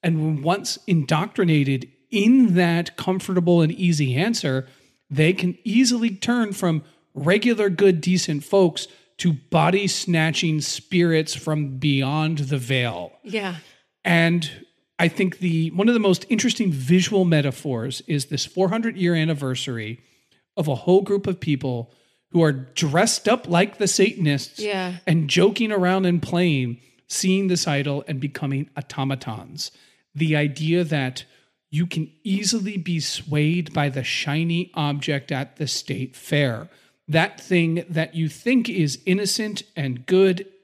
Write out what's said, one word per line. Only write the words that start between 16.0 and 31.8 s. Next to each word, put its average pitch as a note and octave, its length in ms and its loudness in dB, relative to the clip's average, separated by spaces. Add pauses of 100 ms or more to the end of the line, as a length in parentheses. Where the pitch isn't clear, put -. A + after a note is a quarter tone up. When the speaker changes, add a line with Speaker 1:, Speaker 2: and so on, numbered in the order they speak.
Speaker 1:
most F#3+ 280 2
interesting A3 420 0
visual F3 540 2
metaphors C#3 840 -2
is C#3+ 200 -2
this - 200 -6
four F#3 220 -2
hundred A3+ 280 -4
year F3 200 2
anniversary C3 840 -4 (560)
of D#3 120 -2
a C3+ 80 0
whole F#3 260 4
group G3+ 240 -2
of F#3 140 -4
people B2+ 520 -4 (380)
who E3+ 120 4
are D3+ 100 4
dressed D3+ 760 0
up A#3+ 220 0
like F3 300 0
the G3 100 0
Satanists F3+ 720 0
Speaker 2:
Yeah. F#3 440 -4
Speaker 1:
and D#3+ 240 2
joking G#3 440 2
around F#3+ 340 2
and F3 160 2
playing, C#3+ 560 0 (300)
seeing F#3+ 400 0
this F3+ 180 0
idol C#3+ 400 -2
and C#3+ 140 -6
becoming C#3+ 560 -6
automatons. C3+ 960 -8 (420)
The D3+ 220 0
idea D#3 480 0
that C#3 400 -4 (440)
you D#3+ 180 -2